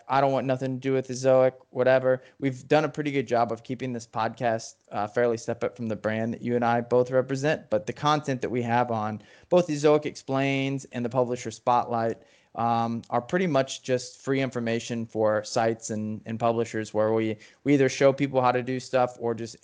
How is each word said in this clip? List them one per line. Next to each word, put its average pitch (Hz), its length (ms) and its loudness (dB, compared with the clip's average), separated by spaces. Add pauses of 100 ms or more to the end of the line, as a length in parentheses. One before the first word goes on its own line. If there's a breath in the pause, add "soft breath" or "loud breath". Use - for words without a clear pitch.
"I 135 120 2
don't 139 100 4
want 131 160 0
nothing 131 300 -2
to 127 40 -10
do 135 120 -2
with 131 160 0
Ezoic," 131 460 4 (160)
whatever, 127 520 2 (160 loud breath)
we've 131 300 -6
done 151 160 4
a 151 40 0
pretty 147 220 -6
good 135 160 -2
job 117 240 2
of 113 140 -8
keeping 127 280 -8
this 117 140 -10
podcast, 113 680 -2 (180)
uh, 107 160 -4
fairly 120 280 2
separate 113 380 -4
from 120 140 -8
the 110 80 -4
brand 110 360 -2
that - 80 -10
you 120 140 -2
and 120 100 0
I 120 180 2
both 123 280 2
represent. 135 580 -2
But 107 160 0
the - 80 -6
content 147 500 -2
that 92 60 -2
we 120 140 -4
have 117 300 0
on 107 300 -6 (260 loud breath)
both 175 180 4
Ezoic 151 400 2
Explains 135 880 -2
and 123 120 -4
the 120 40 -2
Publisher 120 420 -2
Spotlight, 117 680 0 (360 soft breath)
um, 117 560 0
are 120 100 0
pretty 180 280 -2
much 135 340 -2
just - 380 -4
free 135 200 -2
information 117 640 -4
for 107 380 0
sites 113 480 -2
and, 107 340 -6
and 113 140 -8
publishers, 113 560 -2
where 110 180 2
we, 113 240 0 (280 loud breath)
we 139 100 4
either 135 140 6
show 139 240 4
people 135 280 -2
how 123 120 4
to 127 100 0
do 127 160 -4
stuff 123 400 0
or 117 160 -2
just 113 300 -10